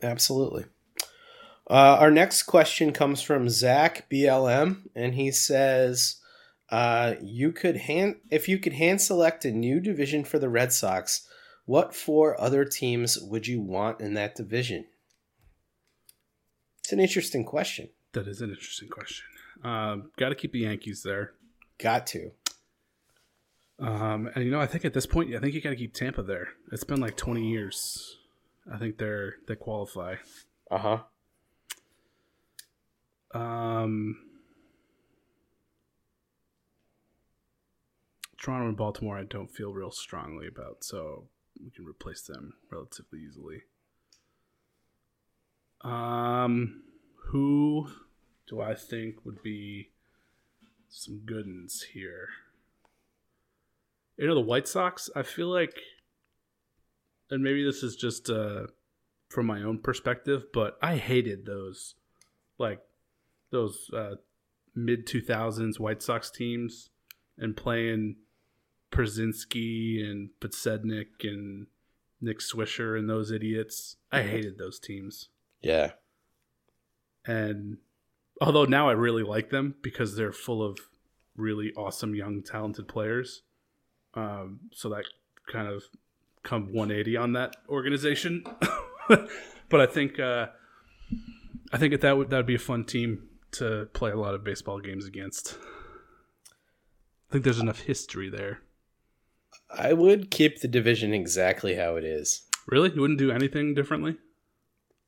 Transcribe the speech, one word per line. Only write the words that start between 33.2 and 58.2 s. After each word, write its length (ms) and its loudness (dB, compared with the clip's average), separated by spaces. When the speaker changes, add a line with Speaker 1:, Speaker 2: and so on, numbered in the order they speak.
Speaker 2:
Um, 840 -2
Toronto 280 -4
and 80 -2
Baltimore, 420 -4
I 60 -8
don't 300 -10
feel 180 -8
real 180 -10
strongly 560 -12
about, 380 -16
so 440 -12
we 80 -20
can 140 -20
replace 380 -16
them 320 -18
relatively 500 -16
easily. 420 -18
Um, 1000 -2
who 640 2
do 120 -8
I 140 -4
think 500 -10
would 180 -14
be 480 -12
some 360 -16
good 220 -10
uns 360 -12
here? 360 -14
You 100 0
know, 80 4
the 60 6
White 260 2
Sox, 480 -2
I 80 -4
feel 260 -6
like, 300 -2
and 120 -2
maybe 200 0
this 200 -2
is 120 -6
just, 360 -6